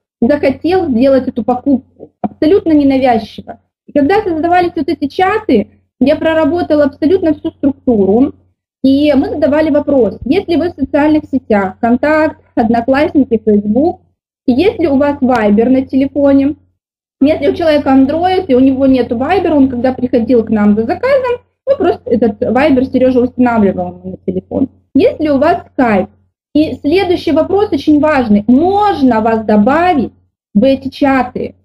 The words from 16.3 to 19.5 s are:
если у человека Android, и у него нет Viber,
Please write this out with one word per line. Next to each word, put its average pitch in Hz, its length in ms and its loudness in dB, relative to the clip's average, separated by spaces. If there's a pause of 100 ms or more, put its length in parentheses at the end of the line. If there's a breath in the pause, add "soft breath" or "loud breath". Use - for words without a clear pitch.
если 294 300 2
у - 20 -6
человека 294 380 0
Android, 330 560 0
и 254 80 2
у 254 40 2
него 269 280 2
нет 247 240 2
Viber, 320 400 -2